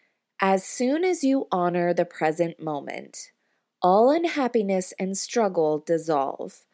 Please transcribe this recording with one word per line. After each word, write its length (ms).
"As 240
soon 400
as 180
you 300
honor 400
the 140
present 560
moment, 680
all 260
unhappiness 880
and 200
struggle 640
dissolve, 920